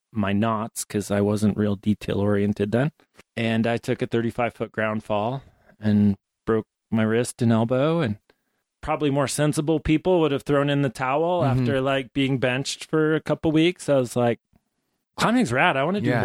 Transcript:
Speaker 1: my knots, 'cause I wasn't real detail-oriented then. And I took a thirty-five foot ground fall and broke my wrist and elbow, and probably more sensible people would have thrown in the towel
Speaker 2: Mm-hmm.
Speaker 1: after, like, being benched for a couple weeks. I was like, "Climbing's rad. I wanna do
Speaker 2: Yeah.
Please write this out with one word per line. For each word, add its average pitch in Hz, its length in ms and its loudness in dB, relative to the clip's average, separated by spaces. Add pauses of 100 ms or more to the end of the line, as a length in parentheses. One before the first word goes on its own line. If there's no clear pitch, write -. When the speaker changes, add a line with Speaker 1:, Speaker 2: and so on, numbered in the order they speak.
(120)
Speaker 1:
my 101 200 0
knots, 110 520 -2
'cause - 260 -4
I 101 100 0
wasn't 101 380 2
real 101 180 0
detail-oriented 101 960 -2
then. 131 200 0 (440)
And 113 300 0
I 117 100 0
took 117 240 -4
a 123 60 -4
thirty-five 117 480 -2
foot 113 180 -8
ground 110 320 -2
fall 110 380 -4 (360)
and 104 380 2 (300)
broke 110 200 0 (240)
my 110 120 0
wrist 113 400 -2
and 117 100 4
elbow, 131 480 0
and 107 160 -2 (640)
probably 151 300 -2
more 139 180 0
sensible 151 520 0
people 170 400 2
would 151 120 2
have 135 120 -4
thrown 143 260 2
in 143 120 2
the 135 60 2
towel 156 540 -2
Speaker 2:
Mm-hmm. 127 180 2
Speaker 1:
after, 131 220 0
like, 135 320 -2
being 135 240 0
benched 127 480 -4
for 156 280 0
a 151 60 0
couple 156 320 -2
weeks. 160 380 0
I 139 60 4
was 127 200 0
like, 120 220 2 (800)
"Climbing's 208 340 0
rad. 143 240 2
I 135 80 0
wanna 190 160 -2
do 120 100 0
Speaker 2:
Yeah. 120 140 0